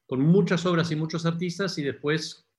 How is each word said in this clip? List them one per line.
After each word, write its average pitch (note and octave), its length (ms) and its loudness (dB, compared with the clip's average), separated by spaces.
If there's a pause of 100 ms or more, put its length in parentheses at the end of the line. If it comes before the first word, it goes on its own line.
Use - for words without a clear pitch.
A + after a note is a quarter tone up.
con B2+ 160 -2
muchas F3 440 4
obras E3 260 2
y D#3 40 -2
muchos D#3+ 300 -4
artistas E3+ 520 -4
y D3 60 -4
después D3 640 -4 (140)